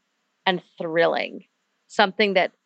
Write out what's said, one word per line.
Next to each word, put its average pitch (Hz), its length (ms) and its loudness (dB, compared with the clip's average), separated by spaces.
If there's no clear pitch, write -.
and 185 160 0
thrilling, 160 680 -2
something 202 460 0
that 180 180 0